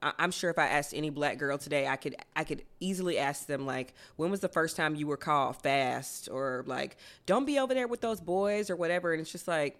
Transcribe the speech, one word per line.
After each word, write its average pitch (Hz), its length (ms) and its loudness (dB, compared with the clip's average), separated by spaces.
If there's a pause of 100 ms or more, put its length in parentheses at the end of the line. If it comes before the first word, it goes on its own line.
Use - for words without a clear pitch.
I, - 180 -2
I'm 175 120 2
sure 180 180 -2
if 170 100 0
I 151 80 6
asked 143 260 2
any 151 160 -2
black 147 280 0
girl 139 200 0
today, 143 300 0
I 135 80 0
could, 135 200 -6 (200)
I 156 80 0
could - 200 -4 (160)
easily 180 380 0
ask 139 300 -2
them, 139 180 -2
like, 127 280 -4 (220)
"When 160 140 0
was 196 120 0
the 185 80 2
first 160 260 2
time 156 200 2
you 147 120 -2
were 143 100 0
called 139 400 2
fast?" 131 720 0
Or, 131 360 -2
like, 135 300 -4 (280)
"Don't 226 200 4
be 285 140 2
over 262 140 2
there 254 140 2
with 240 140 -4
those 226 200 -2
boys," 202 480 2
or 185 60 0
whatever. 175 380 0
And 160 80 0
it's 160 100 -8
just - 160 -10
like, 156 320 0